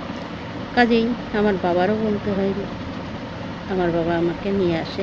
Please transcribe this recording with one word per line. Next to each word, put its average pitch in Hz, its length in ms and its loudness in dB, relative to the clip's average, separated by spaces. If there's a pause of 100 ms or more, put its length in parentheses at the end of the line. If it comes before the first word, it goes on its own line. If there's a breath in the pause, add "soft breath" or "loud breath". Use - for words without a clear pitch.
(760)
কাজেই 233 340 6 (240)
আমার 208 300 4
বাবারও 180 320 4
বলতে 214 380 0
হয়নি। 196 320 0 (1000)
আমার 185 260 2
বাবা 170 260 2
আমাকে 170 340 0
নিয়ে 180 260 2
আসে, 160 260 -4